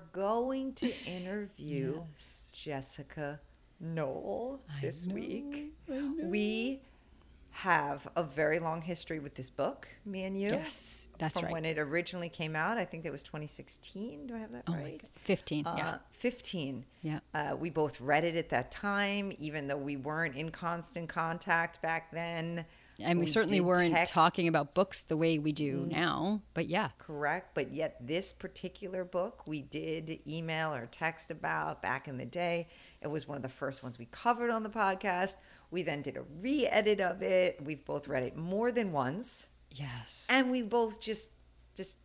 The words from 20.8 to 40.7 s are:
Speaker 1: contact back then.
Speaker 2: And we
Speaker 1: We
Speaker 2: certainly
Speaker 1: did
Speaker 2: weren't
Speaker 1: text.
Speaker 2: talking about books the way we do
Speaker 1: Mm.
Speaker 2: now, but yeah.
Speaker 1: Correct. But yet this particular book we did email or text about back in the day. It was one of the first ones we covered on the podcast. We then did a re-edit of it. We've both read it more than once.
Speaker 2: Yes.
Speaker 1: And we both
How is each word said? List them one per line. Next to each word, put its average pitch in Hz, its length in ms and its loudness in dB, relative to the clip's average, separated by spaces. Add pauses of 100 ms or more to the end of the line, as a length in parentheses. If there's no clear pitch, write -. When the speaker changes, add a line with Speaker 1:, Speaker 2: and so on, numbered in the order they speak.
Speaker 1:
contact 165 720 2
back 165 280 0
then. 170 540 -4 (360)
Speaker 2:
And 175 180 4
we 170 60 4
Speaker 1:
We - 60 2
Speaker 2:
certainly 202 280 6
Speaker 1:
did 180 80 6
Speaker 2:
weren't 175 280 6
Speaker 1:
text. 170 180 4
Speaker 2:
talking 170 360 6
about 156 260 2
books 190 280 4
the - 140 0
way 165 220 6
we 151 140 2
do 143 280 0
Speaker 1:
Mm. 170 100 0
Speaker 2:
now, 175 520 2 (120)
but 165 140 0
yeah. 170 300 2
Speaker 1:
Correct. 151 560 -2
But 139 180 0
yet 151 280 -2
this 156 320 -2
particular 185 720 -6
book 180 440 -2
we 156 140 -2
did 160 640 -4
email 160 480 -2
or 120 120 -4
text 160 440 -4
about 160 520 -2
back 123 260 0
in 135 80 -6
the 123 100 -6
day. 170 420 0 (340)
It - 60 -4
was 147 180 -4
one 143 100 -6
of 131 60 -6
the 127 60 -4
first 131 340 -6
ones 123 160 -10
we 117 80 -12
covered 233 440 2
on 226 120 0
the 220 80 -4
podcast. 190 640 2 (360)
We 175 100 0
then 147 200 -2
did - 160 -4
a 127 40 -4 (180)
re-edit 214 600 4
of 185 220 0
it. 185 420 6
We've 151 200 -4
both 147 220 -2
read 135 160 2
it - 140 -4
more 190 340 2
than 214 220 2
once. 147 560 0 (220)
Speaker 2:
Yes. 123 600 -10
Speaker 1:
And 254 200 8
we 254 120 2
both 226 380 2